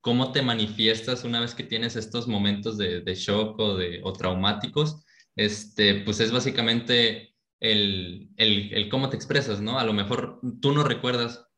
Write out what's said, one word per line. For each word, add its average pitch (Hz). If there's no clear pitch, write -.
cómo 123
te 139
manifiestas 110
una 117
vez 117
que -
tienes 113
estos 117
momentos 101
de, 87
de 90
shock 107
o 107
de, 90
o 95
traumáticos, 104
este, 104
pues 107
es 110
básicamente 117
el, 98
el, 104
el 107
cómo 131
te 117
expresas, 110
¿no? 120
A 123
lo 107
mejor 107
tú 139
no 147
recuerdas 120